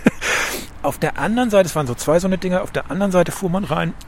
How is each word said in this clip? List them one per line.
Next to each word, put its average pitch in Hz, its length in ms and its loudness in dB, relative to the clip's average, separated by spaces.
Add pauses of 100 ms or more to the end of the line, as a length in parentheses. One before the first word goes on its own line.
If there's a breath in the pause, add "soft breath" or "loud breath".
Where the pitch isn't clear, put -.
(120)
<laughs> - 680 -4
Auf - 160 -2
der 147 200 -2
anderen 233 320 0
Seite, 196 160 6
es 151 100 -4
waren 147 100 0
so 120 80 -2
zwei 151 240 2
so 180 80 0
eine 190 120 2
Dinger, 180 240 0
auf - 100 -8
der - 180 -4
anderen 190 220 0
Seite 180 200 4
fuhr 190 180 -4
man 190 140 0
rein 165 300 0 (140)